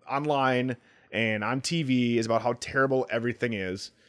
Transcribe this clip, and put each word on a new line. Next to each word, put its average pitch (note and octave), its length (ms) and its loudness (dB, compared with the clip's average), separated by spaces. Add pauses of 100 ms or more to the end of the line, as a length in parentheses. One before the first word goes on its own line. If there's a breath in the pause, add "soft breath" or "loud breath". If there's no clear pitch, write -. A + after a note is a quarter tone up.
(100)
online C3 680 0 (360 soft breath)
and G#2+ 320 0
on B2+ 160 -2
T E3 220 -2
V B2 360 2
is A2+ 80 0
about A2+ 160 2
how A#2+ 120 0
terrible C3 560 0
everything A#2 420 -2
is. F#2+ 380 -6 (180)